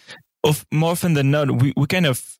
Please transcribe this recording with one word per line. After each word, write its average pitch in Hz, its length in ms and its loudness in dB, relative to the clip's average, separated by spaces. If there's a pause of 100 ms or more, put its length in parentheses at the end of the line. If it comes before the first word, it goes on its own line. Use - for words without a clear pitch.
(440)
of, - 280 0
more 160 200 0
often 175 220 0
than 139 180 2
not, 147 180 0 (120)
we, 135 140 2
we 143 120 0
kind 185 180 0
of - 340 -4